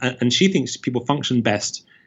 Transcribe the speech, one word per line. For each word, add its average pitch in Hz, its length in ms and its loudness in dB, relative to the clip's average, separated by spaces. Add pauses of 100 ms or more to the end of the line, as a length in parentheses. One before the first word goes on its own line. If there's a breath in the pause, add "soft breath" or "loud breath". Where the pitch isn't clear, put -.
a-, 123 180 -2
and 123 140 2
she 196 140 4
thinks 165 300 0
people - 280 -4
function 131 360 0
best 104 440 -2 (220 soft breath)